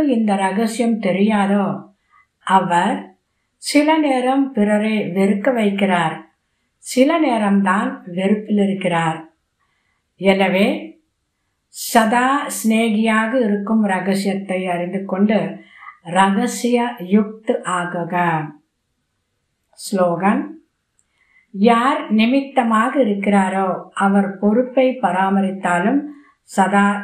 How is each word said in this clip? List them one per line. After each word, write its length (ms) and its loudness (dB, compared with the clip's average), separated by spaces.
இந்த 280 0
ரகசியம் 640 0
தெரியாதோ, 640 2
அவர் 500 2
சில 340 2
நேரம் 540 2
பிறரை 440 0
வெறுக்க 420 0
வைக்கிறார், 680 0
சில 260 2
நேரம்தான் 680 2
வெறுப்பில் 540 0
இருக்கிறார். 560 -2
எனவே, 460 2
சதா 520 2
சிநேகியாக 920 0
இருக்கும் 460 0
ரகசியத்தை 840 -2
அறிந்து 380 -4
கொண்டு 340 0
ரகசிய 760 0
யுக்த் 440 0
ஆகுக. 460 -4
ஸ்லோகன்: 640 0
யார் 480 2
நிமித்தமாக 880 0
இருக்கிறாரோ, 680 0
அவர் 420 2
பொறுப்பை 580 2
பராமரித்தாலும் 1080 0
சதா 380 2